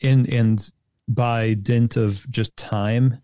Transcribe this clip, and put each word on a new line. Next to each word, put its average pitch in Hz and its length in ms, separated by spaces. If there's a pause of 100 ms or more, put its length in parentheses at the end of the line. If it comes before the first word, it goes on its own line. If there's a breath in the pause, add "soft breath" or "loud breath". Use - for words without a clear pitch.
and, 131 300
and 110 400 (360)
by 113 480
dint 117 420
of 104 320
just 113 260
time 117 680